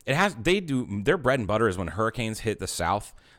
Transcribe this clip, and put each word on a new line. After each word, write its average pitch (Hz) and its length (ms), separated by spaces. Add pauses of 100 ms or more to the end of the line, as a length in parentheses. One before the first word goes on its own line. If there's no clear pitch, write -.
It 131 100
has, 190 200
they 170 260
do, 127 420
their 151 140
bread 131 220
and 101 80
butter 110 220
is 90 80
when 92 100
hurricanes 110 540
hit 107 180
the 92 80
South, 92 460 (260)